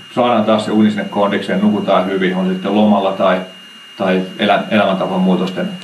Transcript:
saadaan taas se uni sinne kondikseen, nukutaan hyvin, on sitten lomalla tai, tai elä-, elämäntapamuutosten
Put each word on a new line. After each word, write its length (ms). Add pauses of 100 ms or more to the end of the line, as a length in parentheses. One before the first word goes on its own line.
(160)
saadaan 300
taas 200
se 60
uni 180
sinne 160
kondikseen, 560
nukutaan 440
hyvin, 300
on 140
sitten 260
lomalla 360
tai, 300 (560)
tai 240 (180)
elä-, 300
elämäntapamuutosten 1000 (140)